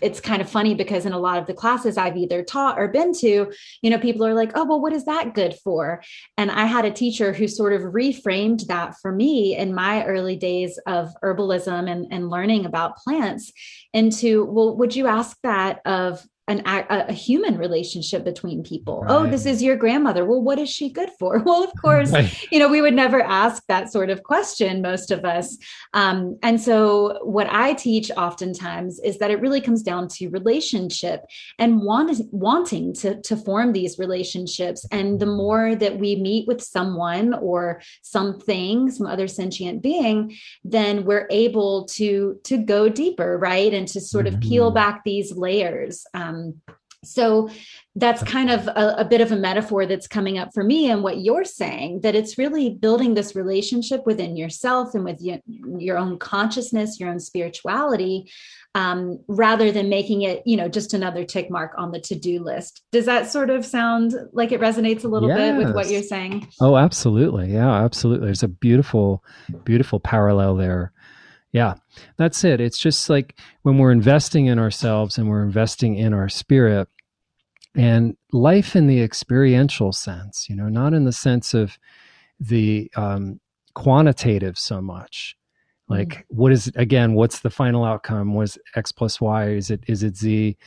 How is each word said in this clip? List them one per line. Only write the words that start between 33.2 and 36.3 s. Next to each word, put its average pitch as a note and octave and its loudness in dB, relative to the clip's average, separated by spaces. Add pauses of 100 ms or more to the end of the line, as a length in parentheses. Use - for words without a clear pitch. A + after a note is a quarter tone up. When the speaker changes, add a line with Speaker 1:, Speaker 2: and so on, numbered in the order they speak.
Speaker 1:
to - -4
form G#3+ 0
these F3+ -4
relationships. F3+ -6
And G3+ -2
the G#3 -2
Speaker 2:
Mm-hmm. G#3 -2
Speaker 1:
more A3 0
that G3+ -2
we G3+ -2
meet G3+ -2